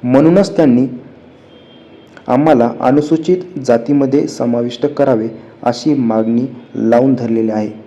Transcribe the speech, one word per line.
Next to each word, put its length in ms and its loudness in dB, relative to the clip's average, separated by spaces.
म्हणूनच 520 2
त्यांनी 320 4
आम्हाला 440 2
अनुसूचित 800 0
जातीमध्ये 680 0
समाविष्ट 580 -4
करावे 420 0
अशी 300 -2
मागणी 520 0
लावून 380 2
धरलेली 380 -2
आहे. 180 -4